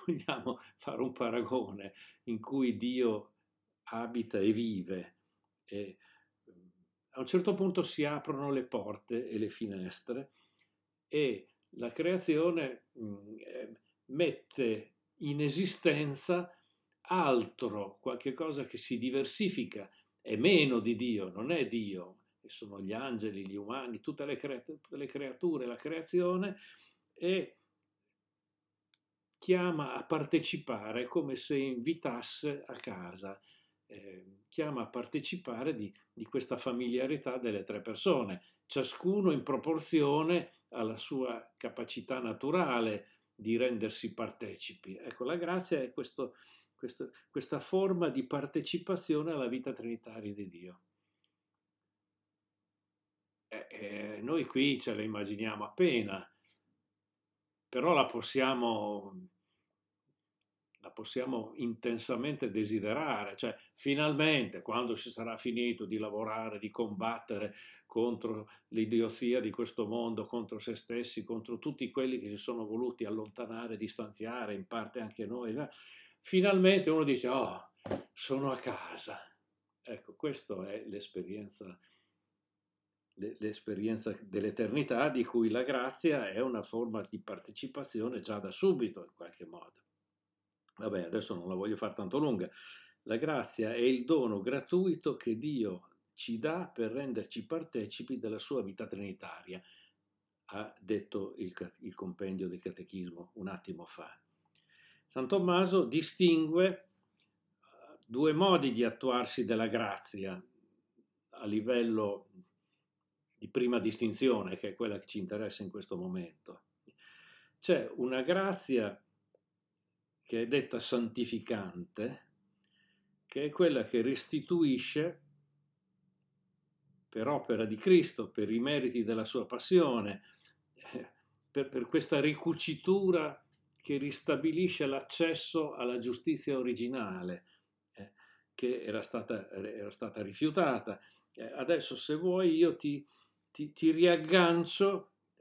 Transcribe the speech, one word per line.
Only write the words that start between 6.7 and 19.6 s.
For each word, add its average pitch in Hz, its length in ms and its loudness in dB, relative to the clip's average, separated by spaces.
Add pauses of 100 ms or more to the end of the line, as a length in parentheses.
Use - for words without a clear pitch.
a - 80 -12
un 127 80 -4
certo 185 260 4
punto 185 300 2
si - 220 0
aprono 143 460 -2
le 131 120 2
porte 117 640 -4
e 110 100 -4
le 107 120 0
finestre 104 800 -6 (760)
e 135 400 0 (240)
la 120 200 -6
creazione, 165 960 2 (120)
mm, 104 400 -10
eh, 117 400 -12 (260)
mette 131 880 -2 (260)
in 143 220 -2
esistenza 151 1120 2 (580)
altro, 117 880 2
qualche 127 340 -4
cosa 143 320 -4
che - 120 -12
si 120 200 -2
diversifica, 127 920 -2 (300)